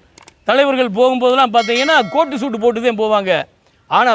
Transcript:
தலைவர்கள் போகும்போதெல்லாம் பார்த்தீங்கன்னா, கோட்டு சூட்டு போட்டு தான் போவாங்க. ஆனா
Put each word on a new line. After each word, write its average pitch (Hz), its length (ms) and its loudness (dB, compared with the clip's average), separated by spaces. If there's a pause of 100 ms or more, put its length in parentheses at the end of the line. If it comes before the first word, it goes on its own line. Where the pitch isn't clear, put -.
(440)
தலைவர்கள் 262 460 0
போகும்போதெல்லாம் 254 600 0
பார்த்தீங்கன்னா, 240 580 0
கோட்டு 285 260 -2
சூட்டு 226 240 -6
போட்டு 233 220 0
தான் 233 160 -2
போவாங்க. 202 440 0 (440)
ஆனா 226 280 2